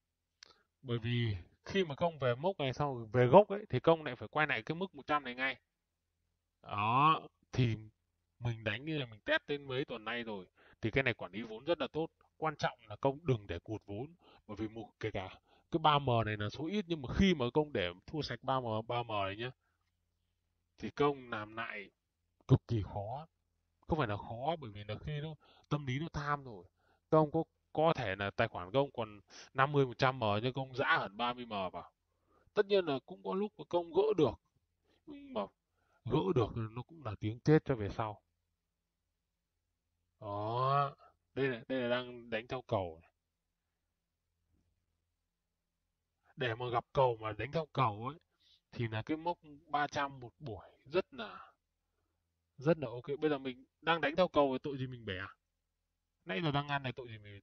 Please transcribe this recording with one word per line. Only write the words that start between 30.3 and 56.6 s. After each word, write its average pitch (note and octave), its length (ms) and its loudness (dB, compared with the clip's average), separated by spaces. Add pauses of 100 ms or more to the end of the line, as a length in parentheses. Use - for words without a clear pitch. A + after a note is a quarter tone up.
nhưng B2+ 100 0
công C3+ 220 -8
giã - 260 4
hẳn G2+ 160 -6
ba A#2+ 160 0
mươi B2 140 -12
M - 20 -12
vào. F#2 440 -6 (640)
Tất G3+ 120 4
nhiên G3 180 4
là C#3+ 220 0
cũng F#3+ 160 -16
có G3 120 -4
lúc G3+ 240 -2
mà D3+ 100 -14
công E3+ 240 0
gỡ E3+ 100 4 (140)
được, D3 180 4 (720)
nhưng C#4+ 280 -14
mà A3+ 60 -4 (640)
gỡ A#2+ 160 0 (140)
được A#2+ 200 2
thì A#2 60 -4 (100)
nó A#2 120 -10
cũng D#3+ 220 -18
là A2 160 -8
tiếng A2 200 -4
chết D3+ 240 4
cho C#3+ 100 0
về G#2+ 140 -4
sau. G#2 340 -6 (2000)
Đó, B2 760 0 (380)
đây C3+ 140 0
là, A#2 200 -6
đây C3 120 -2
là A#2+ 80 0
đang B2 420 -4
đánh - 160 -4
theo C3 160 -6
cầu F2+ 400 -4
này. - 80 -20 (3250)
Để B2 180 -2
mà B2 140 -4
gặp A#2 240 0
cầu B2+ 280 6
mà A2 120 -4
đánh A2 200 -6
theo D#3+ 200 -2
cầu A2+ 340 0
ấy, D3 120 -10 (540)
thì A#2 160 -2
là A2 140 -4
cái D#3 140 -4
mốc E3 220 -4 (280)
ba D3 200 0
trăm C#3 340 -4
một A#2+ 180 -14
buổi A2 320 -12 (140)
rất E3 300 -2
là, G#3 380 -14 (1040)
rất D#3+ 220 2
là C#3 100 -6
ok. B2 320 -8
Bây D#3 100 2
giờ C#3+ 80 0
mình C3 260 -8 (160)
đang D#3+ 200 2
đánh D3 160 0
theo F3+ 120 6
cầu C#3+ 240 4
thì B2+ 100 0
tội C#3+ 160 -4
gì C3 80 -6
mình B2 180 -12
bẻ? F#2+ 160 -4 (1040)
Nãy F#3 180 -6
giờ D#3+ 80 0
đang C#3+ 180 0